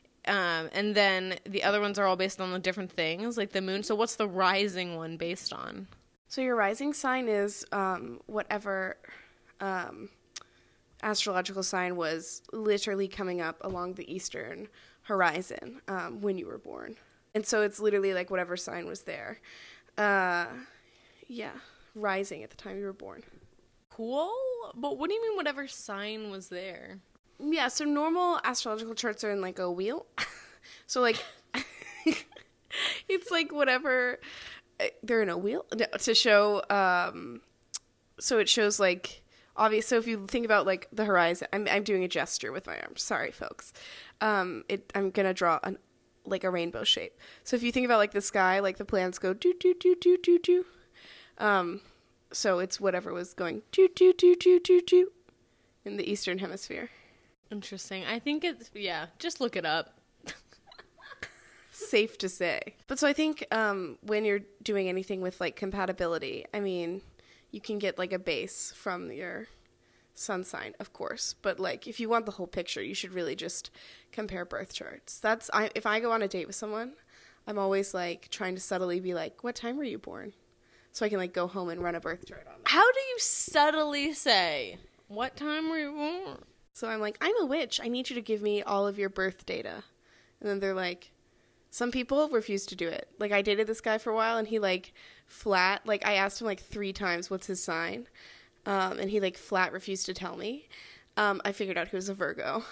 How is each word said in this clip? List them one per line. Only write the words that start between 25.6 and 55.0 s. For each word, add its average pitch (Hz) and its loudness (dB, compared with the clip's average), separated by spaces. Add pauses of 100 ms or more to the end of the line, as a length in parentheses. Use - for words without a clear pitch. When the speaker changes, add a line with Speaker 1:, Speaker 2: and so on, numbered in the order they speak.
Speaker 1:
sign 214 -8
was 190 -12
there? 185 -12 (400)
Speaker 2:
Yeah, 294 2
so 302 -2
normal 320 2
astrological 226 -4
charts 214 -4
are 214 0
in, 202 0
like, 185 -6
a 180 -2
wheel. 196 -4 (120)
<laughs> - -2 (640)
So, 254 0
like, 226 4 (300)
<laughs> - -8 (1040)
it's, 381 0
like, 330 2
whatever, 262 2 (640)
uh, - 2 (160)
they're 226 4
in 196 2
a 170 0
wheel? 214 -2 (100)
No, 220 2 (120)
to 226 2
show, 208 8
um, 180 2 (800)
so 240 2
it 208 4
shows, 208 4
like, 180 2 (340)
obvious, 214 4
so 247 4
if 226 2
you 202 -4
think 233 0
about, 214 6
like, 190 0
the 214 0
horizon, 175 4
I'm, 196 0
I'm 202 2
doing 196 2
a 180 -2
gesture - -2
with - -8
my 76 -8
arm, 50 -10
sorry, - -2
folks. - -12 (480)
Um, 190 0
it, 196 -6
I'm 196 0
gonna 190 2
draw 170 4
an, 190 -6 (460)
like, 196 -2
a 185 0
rainbow 175 -2
shape. - 0 (280)
So - 0
if 233 2
you 240 2
think 247 2
about, 233 6
like, 208 4
the 202 2
sky, 190 4
like, 190 0
the 208 -6
planets 185 0
go 190 0
do, 359 2
do, 359 6
do, 359 4
do, 359 6
do, 349 6
do. 359 4 (720)
Um, 196 2 (520)
so 185 2
it's 185 -4
whatever 185 0
was 180 -6
going 185 -4 (100)
do, 381 8
do, 370 10
do, 359 8
do, 359 8
do, 359 8
do 359 6 (720)